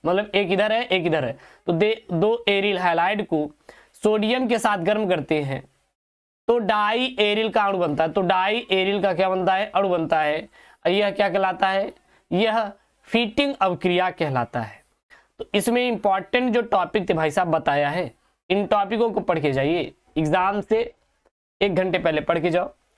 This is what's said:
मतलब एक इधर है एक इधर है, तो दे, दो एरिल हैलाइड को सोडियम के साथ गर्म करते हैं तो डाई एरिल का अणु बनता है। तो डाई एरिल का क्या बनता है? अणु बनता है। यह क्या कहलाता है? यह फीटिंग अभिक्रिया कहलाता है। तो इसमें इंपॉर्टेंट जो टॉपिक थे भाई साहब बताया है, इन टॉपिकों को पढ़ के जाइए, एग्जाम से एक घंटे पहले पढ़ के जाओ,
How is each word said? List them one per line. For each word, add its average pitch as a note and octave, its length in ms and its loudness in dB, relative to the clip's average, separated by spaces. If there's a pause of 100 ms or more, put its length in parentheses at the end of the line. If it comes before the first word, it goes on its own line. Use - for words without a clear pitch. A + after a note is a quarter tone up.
मतलब G3 300 0
एक G3 160 0
इधर G#3 200 2
है A#3 120 0
एक F#3 220 -2
इधर D#3 200 0
है, A2+ 120 -6 (300)
तो F3+ 60 0
दे, G#3 400 0
दो G#3+ 340 0
एरिल G3+ 320 0
हैलाइड F3+ 460 0
को D3+ 240 -2 (540)
सोडियम A3 440 2
के A#3 120 0
साथ G#3 200 0
गर्म G#3 300 0
करते D#3 320 0
हैं C3+ 220 -6 (840)
तो A#3 120 2
डाई A3 640 0
एरिल G#3+ 280 2
का G#3 140 2
अणु G3 140 0
बनता D#3+ 260 0
है। D#3+ 80 0
तो G3 120 0
डाई F#3+ 480 0
एरिल F#3+ 300 2
का F#3+ 120 0
क्या F#3 160 2
बनता F#3 240 0
है? G3 140 0
अणु G3 220 0
बनता E3 320 0
है। D#3 260 -2 (380)
यह G3 260 2
क्या G3 180 0
कहलाता F#3+ 400 0
है? G3 220 -2 (400)
यह G#3+ 400 0 (360)
फीटिंग A#3+ 480 0
अभिक्रिया F3+ 560 0
कहलाता B2+ 500 -4
है। G#2+ 200 -12 (580)
तो A3 140 -12
इसमें A#3 280 0
इंपॉर्टेंट A3+ 720 0
जो A#3 100 2
टॉपिक F#3+ 460 -2
थे F#3 40 2
भाई D#3+ 180 0
साहब F3+ 180 0
बताया D3 400 0
है, D#3 220 -4 (380)
इन G3 180 0
टॉपिकों G#3+ 440 0
को G#3 100 -2
पढ़ E3 180 0
के C#3+ 120 0
जाइए, C#3 400 0 (260)
एग्जाम F#3 440 0
से A3 180 0 (840)
एक G3 140 2
घंटे F#3 240 0
पहले D#3 220 0
पढ़ E3+ 180 0
के E3+ 100 0
जाओ, F3 240 -2 (240)